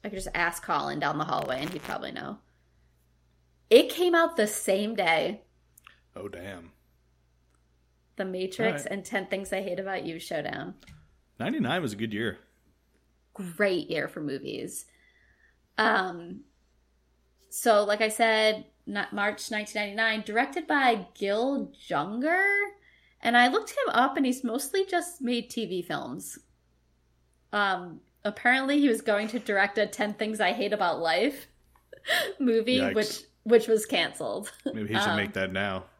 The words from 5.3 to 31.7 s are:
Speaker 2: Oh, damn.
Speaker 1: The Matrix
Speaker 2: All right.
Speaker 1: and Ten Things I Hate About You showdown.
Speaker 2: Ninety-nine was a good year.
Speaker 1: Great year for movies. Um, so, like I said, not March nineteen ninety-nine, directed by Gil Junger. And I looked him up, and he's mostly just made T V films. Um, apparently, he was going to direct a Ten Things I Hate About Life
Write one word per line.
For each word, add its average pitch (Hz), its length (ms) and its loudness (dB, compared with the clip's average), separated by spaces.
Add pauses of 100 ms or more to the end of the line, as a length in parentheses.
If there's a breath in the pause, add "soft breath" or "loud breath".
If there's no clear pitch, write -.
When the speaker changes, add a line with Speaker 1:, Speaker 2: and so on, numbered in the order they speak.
Speaker 2:
Oh, 95 120 -10
damn. 90 440 -12 (1500)
Speaker 1:
The 196 80 -2
Matrix 185 560 -2
Speaker 2:
All - 60 -8
right. - 40 -6
Speaker 1:
and 196 140 -8
Ten 196 220 -4
Things 196 260 -4
I 190 80 -2
Hate 180 180 -6
About 190 260 -6
You 165 140 -8
showdown. 160 560 -6 (640 soft breath)
Speaker 2:
Ninety-nine 180 420 -2
was 120 120 -4
a - 20 -8
good 110 180 -4
year. 101 260 -4 (920)
Speaker 1:
Great 185 560 -2
year 156 200 -4
for 175 120 -12
movies. 139 640 -8 (920 soft breath)
Um, 185 640 0 (1080)
so, 214 360 4
like 208 160 0
I 220 80 2
said, 214 560 2 (200)
not 202 280 -6
March 208 360 -2
nineteen 208 320 -4
ninety-nine, 214 440 -2
directed 277 420 -2
by 254 480 4
Gil 220 560 0 (180)
Junger. 240 560 0 (760 soft breath)
And 233 160 4
I 247 100 8
looked 403 240 0
him 539 180 -2
up, - 280 4
and 285 80 2
he's 254 180 0
mostly 285 420 -2
just 339 360 -4
made 240 280 -2
T 226 160 -4
V 180 160 -4
films. 151 560 -8 (1160)
Um, 185 480 -2 (220)
apparently, 262 560 2
he 285 100 6
was - 120 2
going 214 280 0
to 240 100 -4
direct 202 380 0
a 208 100 2
Ten 208 260 -4
Things 214 280 -4
I 185 100 4
Hate 202 220 -2
About 180 260 2
Life 175 480 0 (460)